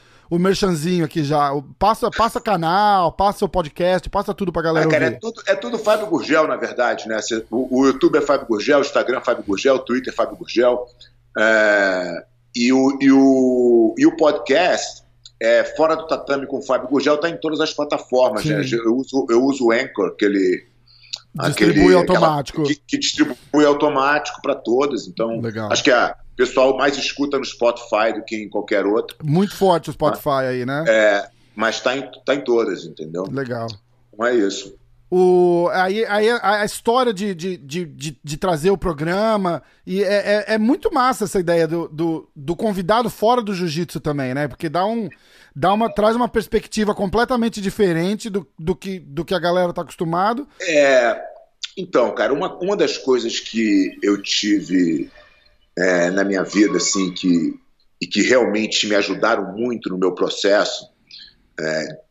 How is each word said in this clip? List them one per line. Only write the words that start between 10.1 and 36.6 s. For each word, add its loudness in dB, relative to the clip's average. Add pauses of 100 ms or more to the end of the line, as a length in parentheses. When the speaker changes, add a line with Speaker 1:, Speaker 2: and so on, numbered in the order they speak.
Speaker 2:
é -14
Fábio -2
Gurgel. 0 (540)
É, 2 (300)
e 2
o, 2
e 4
o, 4
e 2
o 4
podcast, 0 (380)
é, 4
Fora 2
do -8
Tatame -4
com -6
o -8
Fábio -2
Gurgel, 2
tá -2
em -10
todas -4
as 0
plataformas, -2
Speaker 1:
Sim. -2
Speaker 2:
né? -2
Eu 0
uso, -2
eu 4
uso 2
o 4
Anchor, -2
aquele, 0 (640)
Speaker 1:
Distribui 4
Speaker 2:
aquele, 8
aquela 4
Speaker 1:
automático. -2
Speaker 2:
que, 0
que -6
distribui 0
automático 2
pra -2
todas, -2
então -4
Speaker 1:
Legal. -4
Speaker 2:
acho 0
que 4
a, 4 (200)
o -20
pessoal 2
mais 0
escuta -4
no -6
Spotify -2
do -8
que -10
em -10
qualquer -2
outro. -2
Speaker 1:
Muito 0
forte 2
o -8
Spotify -2
aí, -4
né? -4
Speaker 2:
É, 2 (280)
mas -2
tá -2
em, -8 (200)
tá 0
em -6
todas, 0
entendeu? -10
Speaker 1:
Legal. -8 (460)
Speaker 2:
Então -4
é 2
isso. -2 (380)
Speaker 1:
O, 4
aí, 0
aí 2
a, 0